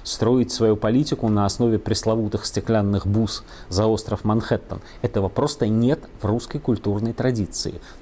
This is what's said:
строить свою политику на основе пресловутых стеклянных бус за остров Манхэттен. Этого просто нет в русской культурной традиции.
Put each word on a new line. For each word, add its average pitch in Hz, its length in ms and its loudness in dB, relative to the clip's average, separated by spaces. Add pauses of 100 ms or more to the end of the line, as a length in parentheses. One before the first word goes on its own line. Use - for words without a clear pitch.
строить 120 480 2
свою 110 240 4
политику 123 500 0
на 104 200 4
основе 110 340 2
пресловутых 110 640 0
стеклянных 101 600 0
бус 107 340 0 (280)
за 104 180 2
остров 110 340 0
Манхэттен. - 600 -2 (200)
Этого 98 260 0
просто 127 380 0
нет 117 320 2 (240)
в 107 40 -2
русской 117 340 -2
культурной 104 520 -2
традиции. 117 680 -2 (220)